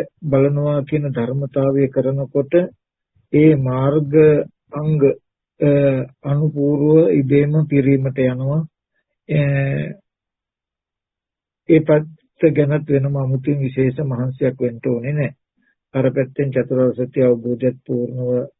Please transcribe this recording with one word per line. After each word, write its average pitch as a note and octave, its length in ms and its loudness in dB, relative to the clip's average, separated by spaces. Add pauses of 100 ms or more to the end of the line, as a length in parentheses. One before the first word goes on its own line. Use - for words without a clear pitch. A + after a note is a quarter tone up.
(200)
බලනවා C#3+ 640 0
කියන D3 260 -4
ධර්මතාවය C3+ 800 -2
කරනකොට C3+ 640 -2 (800)
ඒ D#3 240 6
මාර්ග C3+ 560 0 (560)
අංග, D3+ 320 -2 (600)
අ, D3 100 2 (500)
අනුපූර්ව D3 920 2
ඉබේම C#3+ 420 2 (120)
පිරීමට C3+ 560 0
යනවා. C3 400 -2 (680)
අ, D3+ 120 0 (2250)
ඒ D#3+ 120 6
පැත්ත D#3 260 2 (440)
ගැනත් D3 360 0
වෙනම C#3 300 0
අමුතුවෙන් C3+ 440 -2
විශේෂ C3 400 -2
මහන්සියක් C3 580 -4
වෙන්න A#2+ 260 -4
ඕනේ B2 280 -4
නෑ. D3 180 -2 (640)
අර C3+ 160 0
පැත්තෙන් C3+ 400 -4
චතුරාර්ය B2+ 460 0
සත්‍ය B2+ 260 -4
අවබෝධයත් B2 580 0
පූර්ණව, B2 480 -6 (320)